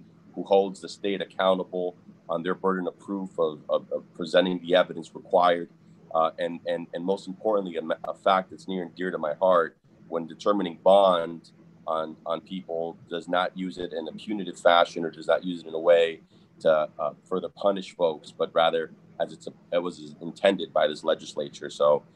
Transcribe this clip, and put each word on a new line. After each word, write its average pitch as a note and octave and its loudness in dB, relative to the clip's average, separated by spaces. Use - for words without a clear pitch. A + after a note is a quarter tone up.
who F2+ -8
holds G2 2
the E2+ -12
state G2 -4
accountable F#2 -2
on E2 -4
their F2+ 0
burden F#2 -2
of - -8
proof F#2+ -8
of, D#2 -2
of, D2+ -2
of D2 -6
presenting F2+ 2
the E2+ 2
evidence E2+ 0
required. F2 2
Uh, D#2+ 2
and, E2+ -4
and, E2+ -4
and E2+ -6
most G2 -2
importantly, F#2+ -2
a, D#2+ -6
a D2 -4
fact F#2+ 2
that's - -20
near F#2 -4
and E2 -10
dear F2+ -4
to E2+ -4
my D2+ -2
heart, F2 4
when E2 -4
determining F2+ -2
bond F2+ 4
on, D#2+ -4
on E2 -4
people, E2 -8
does E2+ -8
not F2+ -2
use F#2 -8
it F2 -8
in E2 -6
a D2 -12
punitive G2 -8
fashion E2+ 4
or D#2+ -4
does D#2+ -16
not D#2 2
use F2 -6
it D#2+ -18
in D#2+ -10
a D#2+ -4
way E2 4
to, D#2 4
uh, D2 -4
further F2 -4
punish G2 -4
folks, D#2+ -2
but D#2+ -4
rather E2 2
as E2 -4
it's - -16
a, - -14
it F2 2
was D#2 -8
intended E2 0
by D#2 2
this D2+ -4
legislature. D2 -6
So D2 2